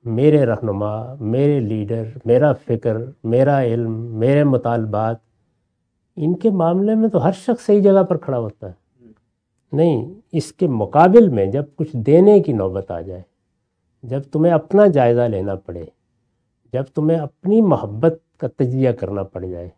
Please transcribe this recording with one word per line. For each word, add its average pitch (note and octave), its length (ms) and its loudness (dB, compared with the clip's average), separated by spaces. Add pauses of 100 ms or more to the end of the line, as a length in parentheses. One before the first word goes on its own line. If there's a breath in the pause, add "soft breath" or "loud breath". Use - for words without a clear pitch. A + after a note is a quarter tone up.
मेरे C3+ 400 2
रहनुमा, A2 760 -6
मेरे C3+ 400 0
लीडर, A2 520 -6 (140)
मेरा D3 280 4
फ़िक्र, A#2 580 -6 (140)
मेरा C3+ 360 2
इल्म, A#2 280 -2 (260)
मेरे C#3 280 2
मुतालबात, A2+ 760 -2 (960)
इनके F3 340 -2
मामले F#3+ 440 0
में A3 140 0
तो G3 100 -2
हर F#3 140 0
शख्स - 320 -6
सही G#3 160 2
जगह G3 220 4
पर F#3 140 -2
खड़ा C3 200 -6
होता G#2+ 300 -8
है। F2+ 80 -16 (960)
नहीं, D3 440 -2 (180)
इसके E3+ 360 -4
मुकाबिल E3 600 6
में G2+ 220 0
जब C#3+ 240 -6
कुछ D3+ 220 -8
देने F3 420 6
की C#3+ 140 -2
नौबत F#2+ 380 -4
आ E2+ 100 -8
जाए, F2+ 220 -16 (800)
जब C3 220 -8
तुम्हें E3 280 2
अपना G3 340 4
जायज़ा A#2+ 400 2
लेना G2 300 -4
पड़े, E2+ 340 -16 (840)
जब C3+ 160 -6
तुम्हें D#3+ 280 0
अपनी F#3+ 460 -2
मोहब्बत C#3+ 560 0 (200)
का C3 100 -6
तजिया C3 440 0
करना G2 320 -6
पड़ F#2 200 -12
जाए F2 320 -12